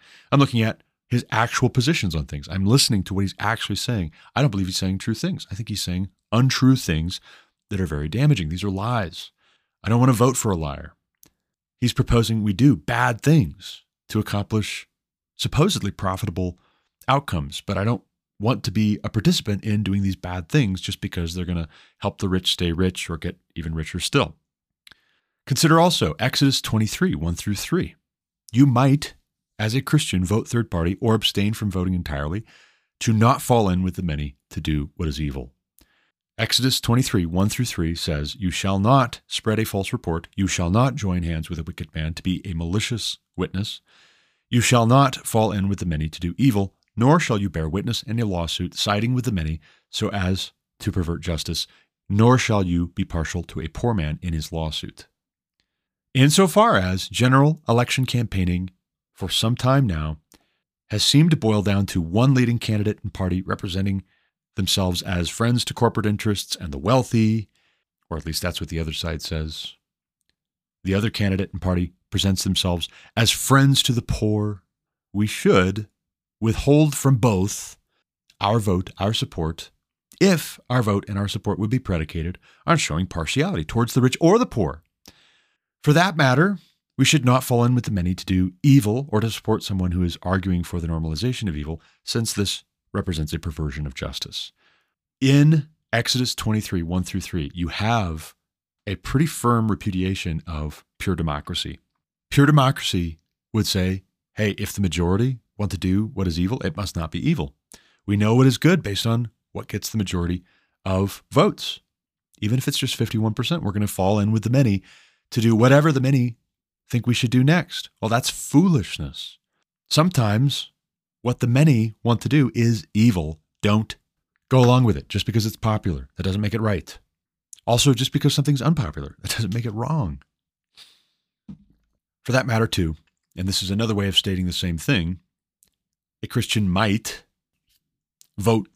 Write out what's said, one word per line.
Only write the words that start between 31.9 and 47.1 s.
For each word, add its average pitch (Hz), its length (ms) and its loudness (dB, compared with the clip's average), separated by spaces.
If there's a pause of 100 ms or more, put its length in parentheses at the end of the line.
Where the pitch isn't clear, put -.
entirely, 80 500 -4 (560)
to 117 120 0
not 117 300 4
fall 113 260 2
in 90 140 2
with 92 140 -2
the 95 60 -8
many 73 340 -6 (140)
to - 100 -10
do 76 360 -2
what 80 120 -4
is 71 120 -6
evil. 62 320 -8 (840)
Exodus 120 440 0
twenty-three, 117 460 2
one 90 220 2
through - 160 -2
three 85 300 -4
says, 73 400 -4
"You 92 160 -4
shall 98 300 -2
not 123 460 2
spread 110 340 -2
a 110 40 0
false 98 280 -4
report. 82 420 -4
You 98 140 0
shall 87 220 -2
not 120 260 2
join 90 260 -2
hands 80 260 -4
with 80 120 -8
a 78 40 -8
wicked - 300 -14
man 80 200 -6
to - 80 -14
be 92 220 -2
a 95 100 -8
malicious 92 640 -4 (180)
witness. 92 440 -6 (720)
You 120 100 2
shall 117 260 4
not 131 400 4
fall 110 260 0
in 98 160 -2
with 98 100 -2
the 87 80 -4
many 78 220 -2
to - 120 -12
do 85 160 -4
evil, 101 380 2 (220)
nor 143 240 4